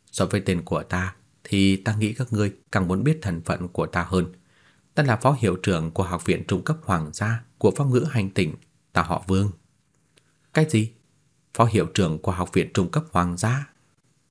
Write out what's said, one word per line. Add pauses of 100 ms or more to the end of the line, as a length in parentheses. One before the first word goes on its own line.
(120)
So
với
tên
của
ta (280)
thì
ta
nghĩ
các
ngươi (160)
càng
muốn
biết
thân
phận
của
ta
hơn. (600)
Ta
là
phó
hiệu
trưởng
của
Học
viện
Trung
cấp
Hoàng
gia (140)
của
Phong
Ngữ
Hành
Tinh, (380)
ta
họ
Vương." (1040)
"Cái
gì? (640)
Phó
hiệu
trưởng
của
Học
viện
Trung
cấp
Hoàng
gia?" (580)